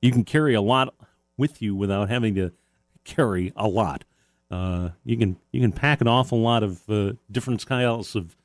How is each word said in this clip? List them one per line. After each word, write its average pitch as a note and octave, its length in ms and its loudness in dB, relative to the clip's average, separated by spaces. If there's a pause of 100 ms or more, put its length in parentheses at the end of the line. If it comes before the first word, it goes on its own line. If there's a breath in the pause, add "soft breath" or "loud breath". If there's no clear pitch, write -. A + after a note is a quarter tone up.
you B2 100 4
can A#2+ 120 2
carry D3+ 300 2
a G#2+ 60 4
lot B2+ 340 0 (420 soft breath)
with C#3+ 260 -2
you G#2 120 -2
without G2 340 0
having A2+ 260 0
to F#2 180 -2 (520)
carry F#2+ 520 -2
a G#2 100 -2
lot. G2+ 380 0 (440)
Uh, F2+ 420 -4 (140)
you A#2 120 -2
can, G2+ 200 0 (140)
you B2+ 100 -2
can A#2 120 4
pack C#3+ 280 0
an A#2 60 2
awful A#2+ 340 2
lot A#2 220 2
of, F#2+ 260 -6
uh, G2+ 240 0 (180)
different A#2 300 -4
styles A#2+ 540 -2
of E2+ 300 -6